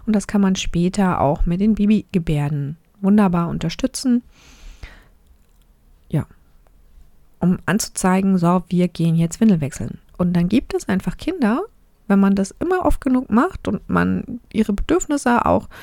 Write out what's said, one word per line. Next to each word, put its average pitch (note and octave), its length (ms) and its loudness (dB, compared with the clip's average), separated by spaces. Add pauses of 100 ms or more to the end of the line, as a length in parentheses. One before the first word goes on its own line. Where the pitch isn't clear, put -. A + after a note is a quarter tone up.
Und G#3+ 100 0
das G3 120 -2
kann G3+ 140 2
man F#3+ 140 2
später F3+ 640 0
auch C#3+ 260 0
mit F3 160 0
den G#3+ 140 2
Babygebärden D#3+ 1040 0 (240)
wunderbar F#3+ 480 2
unterstützen. B3 720 -2 (1900)
Ja. D#3 180 -4 (1120)
Um F3 260 2
anzuzeigen, F#3+ 720 0
so, F3 320 2
wir F3+ 180 2
gehen E3 280 0
jetzt E3 260 0
Windel G3 200 4
wechseln. B2+ 380 -8 (180)
Und F3+ 160 0
dann F3 140 2
gibt A#3 280 -2
es F4+ 120 -8
einfach F#3+ 300 -4
Kinder, D4+ 460 -2 (440)
wenn G3 120 4
man G3 160 4
das G3 240 -2
immer F4+ 260 -2
oft - 160 2
genug B3+ 300 0
macht C#4 360 0
und - 220 -6
man F#3 500 -2 (120)
ihre G#3+ 220 0
Bedürfnisse C#4+ 720 0
auch F#3+ 240 0 (140)